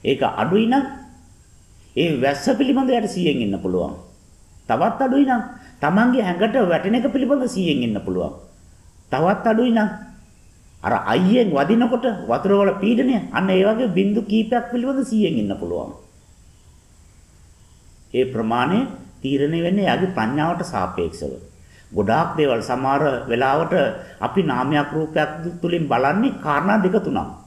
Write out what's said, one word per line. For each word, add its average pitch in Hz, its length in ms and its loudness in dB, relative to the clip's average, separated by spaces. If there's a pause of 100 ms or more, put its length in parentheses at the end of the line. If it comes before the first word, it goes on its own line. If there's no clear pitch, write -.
ඒක 135 220 0
අඩුයි 165 440 0
නම් 262 180 2 (1080)
ඒ 160 240 0
වැස්ස 135 360 0
පිළිබඳව 254 380 2
එයාට 226 200 0
සීයෙන් 151 320 0
ඉන්න 98 160 -2
පුළුවන්. 90 360 -2 (680)
තවත් 165 380 -2
අඩුයි 269 260 2
නම් 247 160 0 (340)
තමන්ගේ 226 460 2
ඇඟට 196 420 0
වැටෙන 175 300 0
එක 247 140 0
පිළිබඳව 254 400 0
සීයෙන් 170 340 0
ඉන්න 107 160 -2
පුළුවන්. 90 340 -4 (760)
තවත් 180 400 0
අඩුයි 226 260 2
නම් 214 180 2 (880)
අර 104 160 -2 (100)
අයියෙන් 185 460 4
වදිනකොට 226 560 2 (160)
වතුර 131 300 0
වල 202 240 4
පීඩනය, 233 400 2 (120)
අන්න 190 220 0
ඒ 185 140 4
වගේ 220 240 2
බිඳු 196 340 2
කීපයක් 220 440 0
පිළිබඳව 254 380 -2
සීයෙන් 208 320 0
ඉන්න 104 160 -2
පුළුවන්. 85 380 -6 (2250)
ඒ 127 160 0
ප්‍රමාණය 123 540 0 (380)
තීරණය 143 440 0
වෙන්නේ 185 240 0
එයාගේ 170 300 0
ප්‍රඥාවට 151 500 -2
සාපේක්ෂව. 90 680 -6 (560)
ගොඩාක් 117 480 0
දේවල් 131 260 0
සමහර 131 400 0 (220)
වෙලාවට 139 500 0 (420)
අපි 113 260 -2
නාමයක් 139 480 0
රූපයක් 156 400 -2 (260)
තුලින් 170 280 -2
බලන්නේ 143 540 0
කාරණා 160 400 0
දෙක 185 180 2
තුනක්. 131 340 -2 (160)